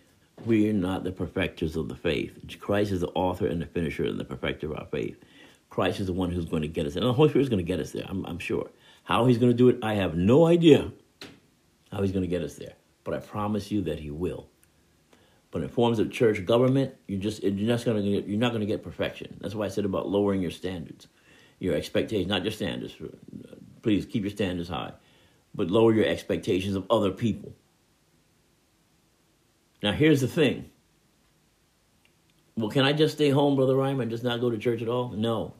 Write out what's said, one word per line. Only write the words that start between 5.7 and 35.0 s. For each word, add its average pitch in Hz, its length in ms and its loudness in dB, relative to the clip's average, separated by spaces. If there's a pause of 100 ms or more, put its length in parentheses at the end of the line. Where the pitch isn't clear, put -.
is 98 80 -4
the 90 60 -2
one 90 180 -2
who's 87 140 -2
gonna 80 220 -4
get 80 180 -4
us. 73 100 -6
And 95 100 -2
the 123 80 2
Holy 151 160 6
Spirit - 140 4
is 135 60 0
gonna 98 140 0
get 85 160 -2
us - 120 -8
there, - 160 -8
I'm, 95 180 -6
I'm 87 140 -10
sure. - 300 -4 (340)
How 107 220 2
he's 127 120 6
gonna 123 160 4
do 123 160 6
it, - 120 2
I 107 140 -2
have 90 200 0
no 110 300 6
idea 165 460 6 (1000)
how - 100 -4
he's 98 100 2
gonna 92 160 0
get 87 140 -2
us 73 140 -8
there. - 180 -16 (300)
But - 100 -4
I - 60 -4
promise 104 520 -4
you 104 120 0
that 78 160 -4
he 76 120 -10
will. 82 360 -6 (1040)
But 85 120 -4
in 76 60 -6
forms 117 300 2
of - 120 0
church 104 340 2
government, 131 480 4 (140)
you 101 100 -6
just, 104 260 -4
you're 98 80 2
just 110 340 -2
gonna, 107 160 0
you're 101 380 -2
not 123 120 0
gonna 110 140 -2
get 101 180 -4
perfection. - 580 -8
That's 98 140 -8
why 107 100 -4
I 92 40 -4
said 101 160 -4
about 95 220 -2
lowering 98 340 2
your 80 100 -2
standards, - 560 -10 (520)
your 82 160 -2
expectations, 95 540 -2
not 98 140 0
your 104 80 -2
standards. - 440 -8 (840)
Please 101 240 2
keep 113 180 -2
your 101 80 -4
standards 87 380 -4
high, 60 240 -8 (600)
but 85 160 -2
lower 113 240 6
your 107 120 4
expectations 90 680 -2
of 95 140 -4
other 104 220 2
people. - 420 -4 (2250)
Now, 101 120 0
here's 147 260 4
the 123 80 0
thing. 120 440 0 (1900)
Well, 110 120 -2
can 135 140 2
I 139 80 4
just 151 240 2
stay 147 140 2
home, 143 260 4
Brother 131 200 2
Reimer, 135 260 0
and 113 100 -4
just 113 140 -6
not 120 160 -2
go 123 80 2
to 113 80 -2
church 117 240 -2
at 113 80 -4
all? 123 220 -2